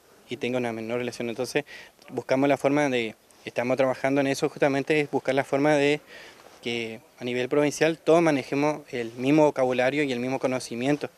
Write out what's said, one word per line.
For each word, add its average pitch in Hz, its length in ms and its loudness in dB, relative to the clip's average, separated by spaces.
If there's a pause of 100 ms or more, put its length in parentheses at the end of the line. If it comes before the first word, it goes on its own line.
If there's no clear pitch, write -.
(280)
y 123 80 -8
tenga 123 220 -2
una 120 140 -2
menor 113 300 -6
lesión. 120 280 -6
Entonces, 127 340 -4 (460)
buscamos 135 380 0
la 139 80 4
forma 143 320 2
de, 117 260 -2 (300)
estamos 123 320 -2
trabajando 135 440 2
en 139 60 2
eso 139 220 -2
justamente, 139 520 0
es 143 100 -2
buscar 135 240 -2
la 135 100 2
forma 147 320 2
de 143 240 2 (640)
que 113 380 -6 (180)
a 123 60 -12
nivel 123 260 -2
provincial 147 480 2
todos 165 240 4
manejemos 147 580 0 (100)
el 117 220 -8
mismo 135 320 4
vocabulario 131 580 2
y 139 100 0
el 120 60 -2
mismo 131 200 -2
conocimiento. 127 800 -2